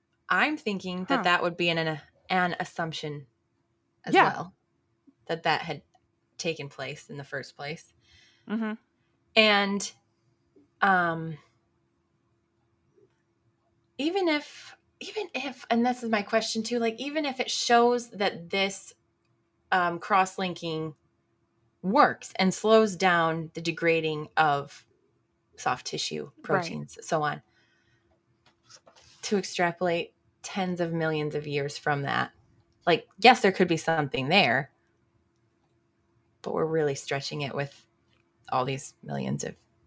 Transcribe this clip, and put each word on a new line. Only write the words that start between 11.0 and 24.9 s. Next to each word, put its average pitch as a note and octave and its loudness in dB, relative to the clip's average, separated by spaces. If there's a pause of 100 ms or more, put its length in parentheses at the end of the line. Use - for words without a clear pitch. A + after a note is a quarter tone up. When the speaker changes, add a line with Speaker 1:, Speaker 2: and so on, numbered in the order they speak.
Speaker 1:
even F4 0
if, - -4 (240)
even G4 -8
if, C4 -8
and A#3 4
this B3 0
is A#3 -6
my G#3 0
question A3 0
too, A#3+ -2
like, A3+ -2
even D4 -4
if B3+ -6
it - -2
shows A#3+ 4
that E3+ -4
this G3 -2 (760)
um, F3 2
cross-linking E3+ 0 (840)
works G3 2
and F#3+ 2
slows A3 6
down E3 2
the E3+ -10
degrading D#3+ 0
of C#3+ 0 (720)